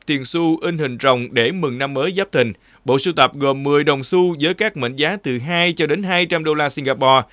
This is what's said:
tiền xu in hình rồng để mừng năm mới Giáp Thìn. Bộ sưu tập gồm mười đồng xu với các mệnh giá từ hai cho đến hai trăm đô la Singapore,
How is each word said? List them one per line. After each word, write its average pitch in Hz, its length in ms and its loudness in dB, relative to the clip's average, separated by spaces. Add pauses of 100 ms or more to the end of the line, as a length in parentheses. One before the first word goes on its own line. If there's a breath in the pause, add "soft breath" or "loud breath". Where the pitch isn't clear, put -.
tiền 139 180 -2
xu 165 360 0
in 170 180 -4
hình 127 240 -4
rồng 127 280 2
để 120 220 0
mừng 147 260 -4
năm 139 160 -4
mới 151 220 -2
Giáp 196 160 -4
Thìn. 117 200 0 (320 soft breath)
Bộ 131 140 2
sưu 165 160 -2
tập 131 200 4
gồm 139 280 0
mười 143 220 2
đồng 139 200 0
xu 180 360 2
với 165 140 2
các 214 220 -4
mệnh 131 200 -4
giá 156 260 0
từ 123 160 -2
hai 170 340 0
cho 165 140 -2
đến 160 160 -2
hai 180 240 0
trăm 160 180 -2
đô 151 100 0
la 151 140 0
Singapore, 131 540 2 (100)